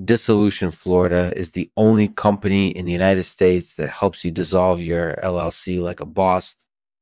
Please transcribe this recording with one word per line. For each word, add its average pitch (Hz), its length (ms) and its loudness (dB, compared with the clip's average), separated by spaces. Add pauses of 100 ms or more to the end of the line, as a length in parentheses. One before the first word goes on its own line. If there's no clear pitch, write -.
Dissolution 104 680 2
Florida 90 640 0
is 87 160 -8
the 90 260 -6
only 107 300 6
company 101 600 0
in 90 160 -8
the 85 80 -4
United 92 320 2
States 90 500 0
that 76 140 -6
helps - 360 -4
you 87 60 -4
dissolve 90 500 0
your 85 400 -4
L 90 180 -2
L 82 120 -4
C 92 260 -6
like 87 220 -6
a 76 60 -10
boss. 92 500 -2 (460)